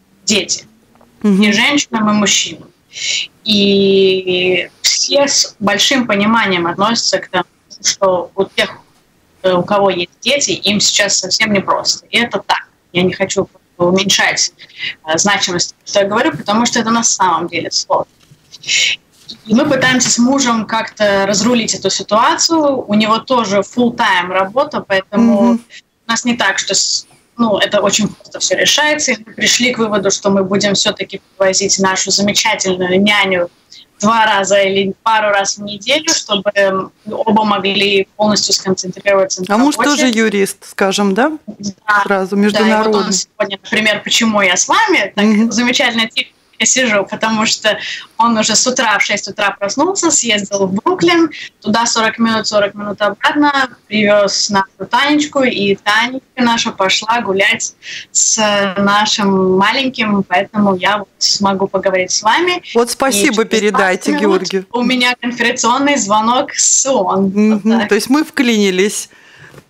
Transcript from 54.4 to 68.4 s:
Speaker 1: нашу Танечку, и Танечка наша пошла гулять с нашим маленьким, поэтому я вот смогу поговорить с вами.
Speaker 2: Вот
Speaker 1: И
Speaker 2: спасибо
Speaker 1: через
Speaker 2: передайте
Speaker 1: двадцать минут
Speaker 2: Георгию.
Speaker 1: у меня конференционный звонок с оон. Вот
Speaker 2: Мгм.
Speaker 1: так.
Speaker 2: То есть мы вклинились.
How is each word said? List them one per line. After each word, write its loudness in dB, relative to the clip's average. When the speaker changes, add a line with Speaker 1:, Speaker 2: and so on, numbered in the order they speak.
Speaker 1:
нашу -2
Танечку, 0
и 0
Танечка -2
наша 0
пошла -2
гулять -2
с 0
нашим 2
маленьким, 0
поэтому 0
я 0
вот -10
смогу 0
поговорить -2
с -4
вами. 0
Speaker 2:
Вот 2
Speaker 1:
И -6
Speaker 2:
спасибо 0
Speaker 1:
через -6
Speaker 2:
передайте 0
Speaker 1:
двадцать 0
минут 2
Speaker 2:
Георгию. -4
Speaker 1:
у -2
меня 0
конференционный 0
звонок 0
с 0
оон. 0
Вот -8
Speaker 2:
Мгм. 2
Speaker 1:
так. -4
Speaker 2:
То 2
есть -2
мы 2
вклинились. 0